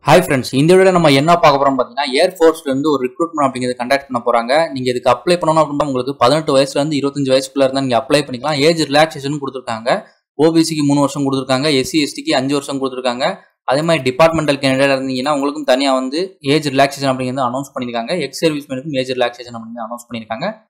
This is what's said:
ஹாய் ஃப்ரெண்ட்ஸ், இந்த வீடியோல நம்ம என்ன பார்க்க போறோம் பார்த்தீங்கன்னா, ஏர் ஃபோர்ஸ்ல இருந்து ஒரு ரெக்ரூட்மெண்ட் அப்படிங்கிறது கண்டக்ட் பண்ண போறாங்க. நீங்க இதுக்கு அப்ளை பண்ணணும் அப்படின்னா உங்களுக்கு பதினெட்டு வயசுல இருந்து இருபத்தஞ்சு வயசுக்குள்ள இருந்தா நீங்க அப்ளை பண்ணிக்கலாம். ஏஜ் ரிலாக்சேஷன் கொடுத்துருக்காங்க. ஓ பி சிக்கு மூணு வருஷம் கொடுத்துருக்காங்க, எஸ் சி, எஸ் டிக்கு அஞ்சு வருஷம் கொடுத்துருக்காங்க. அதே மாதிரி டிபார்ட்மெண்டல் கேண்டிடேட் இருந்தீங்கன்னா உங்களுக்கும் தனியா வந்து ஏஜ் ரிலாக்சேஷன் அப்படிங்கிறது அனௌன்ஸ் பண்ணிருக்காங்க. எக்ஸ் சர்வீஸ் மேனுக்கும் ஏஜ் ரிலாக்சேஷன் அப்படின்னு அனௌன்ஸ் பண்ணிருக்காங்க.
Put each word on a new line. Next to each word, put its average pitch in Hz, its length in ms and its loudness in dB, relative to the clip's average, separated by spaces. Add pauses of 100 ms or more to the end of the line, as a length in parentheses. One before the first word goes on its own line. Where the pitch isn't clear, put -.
ஹாய் 160 180 8
ஃப்ரெண்ட்ஸ், 143 300 -2
இந்த 156 200 4
வீடியோல 185 220 6
நம்ம 165 140 4 (100)
என்ன 165 160 4
பார்க்க 147 240 4
போறோம் 135 160 2
பார்த்தீங்கன்னா, 120 280 -4 (140)
ஏர் 180 180 2
ஃபோர்ஸ்ல 160 360 2
இருந்து 143 200 0
ஒரு 131 120 2
ரெக்ரூட்மெண்ட் 151 420 -2
அப்படிங்கிறது 127 340 -4
கண்டக்ட் 123 280 -2
பண்ண 127 160 -4
போறாங்க. 123 480 0
நீங்க 127 180 -4
இதுக்கு 123 220 0
அப்ளை 175 240 2
பண்ணணும் 160 260 0
அப்படின்னா 147 260 -2
உங்களுக்கு 127 280 -4
பதினெட்டு 147 400 2
வயசுல 143 240 2
இருந்து 147 200 -2
இருபத்தஞ்சு 139 320 -2
வயசுக்குள்ள 135 340 0
இருந்தா 131 140 0
நீங்க 123 200 0
அப்ளை 147 260 0
பண்ணிக்கலாம். 135 320 -6
ஏஜ் 160 320 2
ரிலாக்சேஷன் 147 520 0
கொடுத்துருக்காங்க. 123 460 -8 (460)
ஓ 160 180 4
பி 165 160 4
சிக்கு 151 220 -2
மூணு 143 140 2
வருஷம் 143 220 -2
கொடுத்துருக்காங்க, 135 540 0
எஸ் 127 100 -4
சி, 156 120 0
எஸ் 135 140 -4
டிக்கு 151 240 -2
அஞ்சு 135 180 -2
வருஷம் 139 240 -6
கொடுத்துருக்காங்க. 127 420 -4 (400)
அதே 139 180 0
மாதிரி 165 280 0
டிபார்ட்மெண்டல் 151 520 0
கேண்டிடேட் 135 340 2
இருந்தீங்கன்னா 131 400 -4
உங்களுக்கும் 143 360 -4
தனியா 135 220 2
வந்து 131 260 -4 (340)
ஏஜ் 147 200 0
ரிலாக்சேஷன் 139 380 0
அப்படிங்கிறது 127 360 -4
அனௌன்ஸ் 131 260 -8
பண்ணிருக்காங்க. 123 460 -6
எக்ஸ் 143 240 -6
சர்வீஸ் 147 260 -2
மேனுக்கும் 135 300 -6
ஏஜ் 131 180 -4
ரிலாக்சேஷன் 120 400 -4
அப்படின்னு 113 280 -12
அனௌன்ஸ் 117 220 -14
பண்ணிருக்காங்க. 117 400 -8 (220)